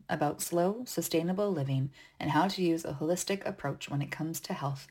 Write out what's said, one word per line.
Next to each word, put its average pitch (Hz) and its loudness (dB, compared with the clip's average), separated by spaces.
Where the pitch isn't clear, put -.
about 147 0
slow, 185 2
sustainable 180 0
living 135 0
and - -2
how 160 6
to 190 0
use 165 2
a 147 -4
holistic 175 0
approach - -6
when 139 0
it 139 -4
comes 160 -4
to - -6
health 139 -4